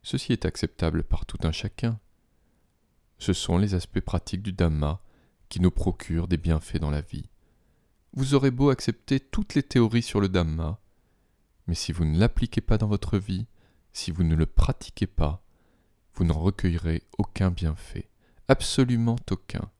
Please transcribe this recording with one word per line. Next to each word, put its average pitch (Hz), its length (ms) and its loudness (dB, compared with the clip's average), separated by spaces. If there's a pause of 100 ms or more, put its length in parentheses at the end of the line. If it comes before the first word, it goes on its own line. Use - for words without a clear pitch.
Ceci - 300 -4
est - 140 0
acceptable 80 580 -2
par - 220 -2
tout - 160 -12
un 80 100 0
chacun. 113 480 -4 (1160)
Ce - 140 -2
sont 87 260 0
les 101 160 2
aspects - 260 -4
pratiques - 420 -4
du 104 100 -6
Dhamma 80 500 0 (460)
qui - 120 -8
nous 90 100 6
procurent - 580 -2
des 87 100 2
bienfaits 82 400 -2
dans 76 120 -2
la 73 120 -2
vie. - 260 -12 (880)
Vous 135 200 0
aurez 135 160 6
beau 135 200 2
accepter - 500 0
toutes - 340 -4
les 143 80 4
théories 117 400 4
sur - 180 0
le 98 80 4
Dhamma, 82 520 0 (840)
mais 85 80 0
si - 180 -4
vous 85 120 0
ne 78 140 2
l'appliquez - 420 2
pas 113 180 2
dans 110 100 0
votre 104 280 -2
vie, 95 300 -4 (460)
si - 180 -8
vous 85 120 -2
ne 80 120 4
le 78 120 4
pratiquez - 600 0
pas, 147 360 -2 (720)
vous 87 100 0
n'en 80 140 2
recueillerez 85 680 0 (120)
aucun 95 340 0
bienfait, - 600 -6 (380)
absolument 120 680 2 (140)
aucun. - 500 -8